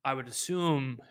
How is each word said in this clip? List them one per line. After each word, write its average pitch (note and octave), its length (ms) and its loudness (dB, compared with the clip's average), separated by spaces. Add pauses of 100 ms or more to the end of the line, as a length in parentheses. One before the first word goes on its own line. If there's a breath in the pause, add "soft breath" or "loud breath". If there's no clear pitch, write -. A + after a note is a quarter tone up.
I C3+ 80 2
would C3 160 -4
assume C#3+ 720 0 (100)